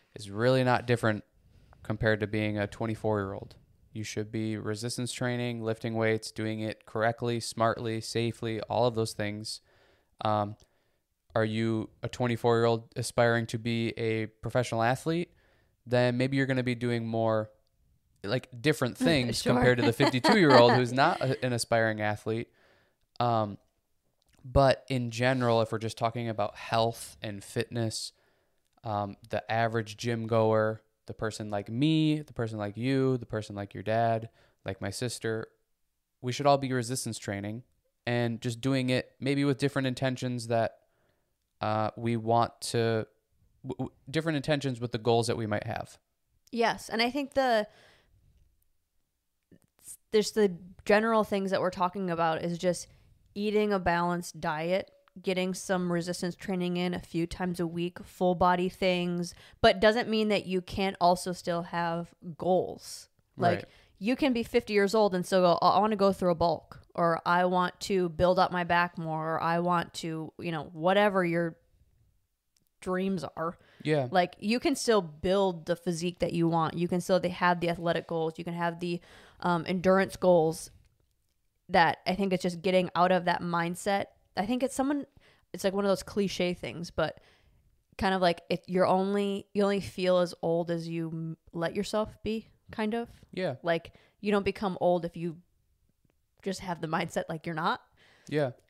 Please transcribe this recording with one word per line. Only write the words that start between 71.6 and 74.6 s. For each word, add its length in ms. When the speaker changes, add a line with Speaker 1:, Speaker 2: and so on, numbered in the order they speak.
Speaker 2:
dreams 440
are. 220
Speaker 1:
Yeah. 280
Speaker 2:
Like, 300
you 200